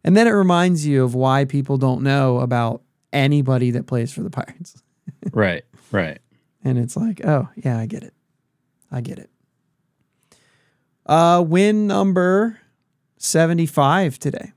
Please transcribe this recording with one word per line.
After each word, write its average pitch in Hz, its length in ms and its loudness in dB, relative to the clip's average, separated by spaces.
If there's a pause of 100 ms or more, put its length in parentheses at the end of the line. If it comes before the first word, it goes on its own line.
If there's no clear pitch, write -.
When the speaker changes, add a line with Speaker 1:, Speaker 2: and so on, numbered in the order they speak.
Speaker 1:
And 175 140 4
then 226 100 6
it 226 60 4
reminds 180 540 2
you 135 180 2
of 123 100 -2
why 131 300 2
people 139 340 -2
don't 135 240 0
know 135 380 0
about 120 420 -2 (300)
anybody 135 600 0
that 120 140 -6
plays 123 260 -4
for - 100 -10
the - 80 -8
Pirates. - 560 -14
<laughs> - 60 -20 (400)
Speaker 2:
Right, 95 320 -2 (260)
right. 82 280 -4 (440)
Speaker 1:
And 127 160 -2
it's 120 180 -6
like, 220 280 -6
"Oh, 151 320 0
yeah, 127 220 -4
I 113 80 -6
get - 180 -12
it. - 80 -20 (760)
I 123 100 -8
get - 180 -12
it." - 120 -20 (1800)
Uh, 170 400 4
win 208 400 2
number 196 760 0 (580)
seventy-five 165 1000 0
today. - 380 -8